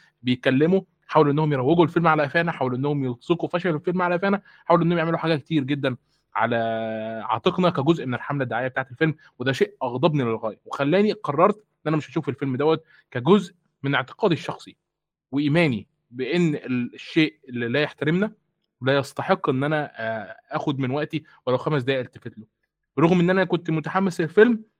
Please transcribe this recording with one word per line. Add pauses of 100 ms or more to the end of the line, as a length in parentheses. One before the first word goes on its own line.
(220)
بيتكلموا (260)
حاولوا
إنهم
يروجوا
الفيلم
على
قفانا،
حاولوا
إنهم
يلصقوا
فشل
الفيلم
على
قفانا، (240)
حاولوا
إنهم
يعملوا
حاجات
كتير
جدًا (380)
على (760)
عاتقنا
كجزء
من
الحملة
الدعائية
بتاعة
الفيلم، (240)
وده
شيء (100)
أغضبني
للغاية،
وخلاني
قررت
إن
أنا
مش
هشوف
الفيلم
دوت (280)
كجزء (300)
من
اعتقادي
الشخصي (540)
وإيماني (240)
بإن
ال-،
الشيء (100)
اللي
لا
يحترمنا (500)
ولا
يستحق
إن
أنا،
آه، (160)
آخد
من
وقتي (220)
ولو
خمس
دقايق
ألتفت
له. (540)
رغم
إن
أنا
كنت
متحمس
للفيلم، (160)